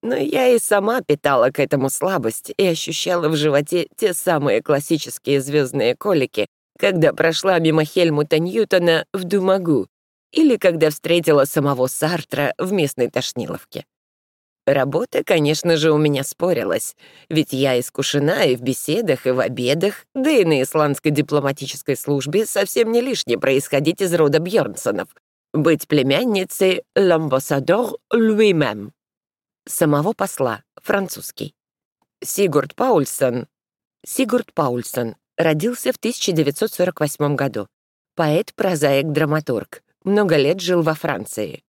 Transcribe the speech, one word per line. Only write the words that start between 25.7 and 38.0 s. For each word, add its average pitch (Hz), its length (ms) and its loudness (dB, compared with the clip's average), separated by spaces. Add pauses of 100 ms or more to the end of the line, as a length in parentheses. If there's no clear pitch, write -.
племянницей 185 960 0 (160)
l'ambassadeur 160 1000 0 (160)
lui-même, 196 760 2 (760)
самого 151 460 2
посла, 127 500 -4 (200)
французский. - 720 -6 (680)
Сигурд 151 520 -2
Паульсон, 143 720 0 (580)
Сигурд 240 480 -2
Паульсон 123 600 -4 (220)
родился 202 560 0
в - 60 -6
тысяча 214 340 -4
девятьсот 156 400 0
сорок 180 280 -2
восьмом 147 360 -2
году. 123 320 -4 (480)